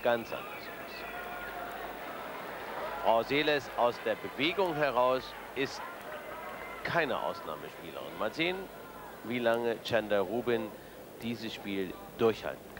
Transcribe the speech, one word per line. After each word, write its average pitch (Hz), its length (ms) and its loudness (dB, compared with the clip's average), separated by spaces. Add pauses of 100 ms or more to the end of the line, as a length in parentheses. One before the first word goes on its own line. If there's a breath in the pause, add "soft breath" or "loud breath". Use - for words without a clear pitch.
ganz 120 280 4
anders - 140 -4
aus. - 480 -8 (2000)
Frau 113 200 8
Seles 147 520 4
aus 117 300 4
der 110 100 4
Bewegung 165 600 2
heraus 127 580 4 (220)
ist 135 260 -2 (1000)
keine 139 360 2
Ausnahmespielerin. 76 1000 -6
Mal 104 140 0
sehen, 170 220 2 (680)
wie 120 140 0
lange 117 440 4
Chanda 107 380 4
Rubin 113 480 2 (520 loud breath)
dieses 113 320 -4
Spiel 95 380 -2 (260)
durchhalten 104 640 2